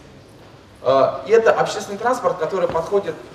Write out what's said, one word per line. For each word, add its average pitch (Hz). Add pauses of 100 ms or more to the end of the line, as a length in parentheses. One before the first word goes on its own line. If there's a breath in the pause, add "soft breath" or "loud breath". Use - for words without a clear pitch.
(840)
Э, 131
и 208
это 226
общественный 202
транспорт, 226
который 175
подходит 165 (200)